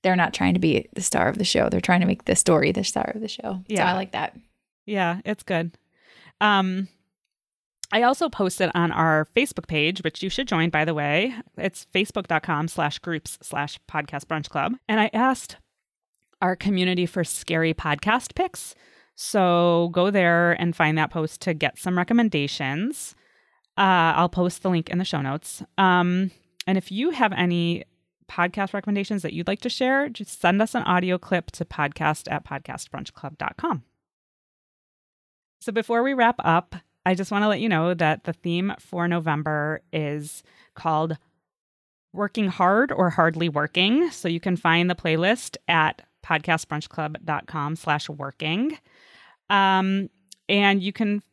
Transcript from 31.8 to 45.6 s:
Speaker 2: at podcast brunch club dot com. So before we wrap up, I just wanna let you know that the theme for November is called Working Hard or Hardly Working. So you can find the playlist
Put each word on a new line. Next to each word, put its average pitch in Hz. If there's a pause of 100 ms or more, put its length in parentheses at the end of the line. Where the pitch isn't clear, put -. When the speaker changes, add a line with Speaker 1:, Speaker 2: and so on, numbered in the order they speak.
Speaker 2:
at 147
podcast 139
brunch 135
club -
dot 151
com. 233 (1800)
So 233
before 233
we 277
wrap 240
up, 170 (280)
I 185
just 190
wanna 208
let 196
you 226
know 170
that 156
the 165
theme 175
for 175
November 151 (100)
is 151 (320)
called 160 (960)
Working 202
Hard 202
or 180
Hardly 165
Working. 190
So -
you 170
can 180
find 175
the 175
playlist 170 (100)